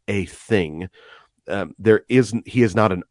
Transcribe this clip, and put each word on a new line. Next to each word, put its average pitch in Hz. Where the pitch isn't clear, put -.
a 101
thing. 87
Um, 92
there 107
is, 117
he 123
is 104
not 107
an 87